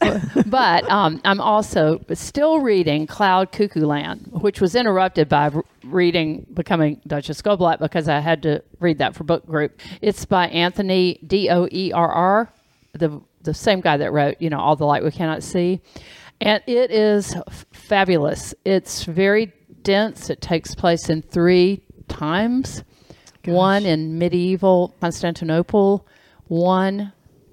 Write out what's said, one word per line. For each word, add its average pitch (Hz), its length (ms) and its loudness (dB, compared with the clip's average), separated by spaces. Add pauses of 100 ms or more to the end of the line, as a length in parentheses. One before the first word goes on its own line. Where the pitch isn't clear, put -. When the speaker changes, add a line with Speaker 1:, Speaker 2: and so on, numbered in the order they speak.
Speaker 1:
<laughs> 208 40 4 (380)
Speaker 2:
But, 208 440 2
um, 180 340 2
I'm 196 160 0
also 208 600 0 (140)
still 311 460 0
reading 165 460 0
Cloud 190 460 0
Cuckoo 180 340 -2
Land, 147 460 -6
which 202 280 -2
was 180 140 2
interrupted 185 540 2
by 147 200 2
re-, 151 140 -4 (220)
reading 170 680 0
Becoming 160 520 0
Duchess 147 360 -8
Goldblatt 180 380 2
because 156 280 -2
I 147 120 0
had 156 240 0
to 156 180 0 (180)
read 165 180 0
that - 160 -2
for 160 100 -12
book 165 220 -2
group. 151 340 -4 (200)
It's - 240 -4
by 180 240 2
Anthony 180 760 0
D 190 240 0
O 175 200 2
E 185 220 -4
R 170 180 0
R, 196 420 0 (400)
the, 151 280 -4 (220)
the 156 120 -4
same 196 260 0
guy 156 160 2
that 147 160 -2
wrote, 147 280 0
you 165 100 -2
know, 147 100 -4
All 147 160 2
the 147 100 -2
Light 143 180 0
We 151 60 -2
Cannot 160 320 -4
See. 180 380 -2 (600)
And 208 260 0
it 247 240 0
is 214 440 2
f-, - 380 -14
fabulous. 185 840 0 (100)
It's - 400 -2
very 196 480 0 (300)
dense. 208 480 -2
It - 100 -8
takes - 340 -4
place 170 360 0
in 156 120 -2
three 180 600 2 (240)
times. 220 760 -4 (580)
Speaker 3:
Gosh. 175 120 -4
Speaker 2:
One 196 320 4
in 160 320 -2
medieval 180 840 2
Constantinople, 175 1080 0 (400)
one 190 640 0 (400)